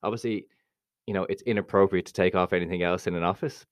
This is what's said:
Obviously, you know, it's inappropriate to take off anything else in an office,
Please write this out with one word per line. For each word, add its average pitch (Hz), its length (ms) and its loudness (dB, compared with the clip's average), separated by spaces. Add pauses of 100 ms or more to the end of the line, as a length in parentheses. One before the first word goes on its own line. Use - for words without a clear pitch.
Obviously, 110 440 -4 (600)
you 104 80 -4
know, 92 100 0
it's - 180 -4
inappropriate 98 640 2
to - 60 -18
take 92 220 2
off 92 180 2
anything 87 300 0
else 87 240 0
in 87 80 -2
an 85 80 -4
office, 95 500 -2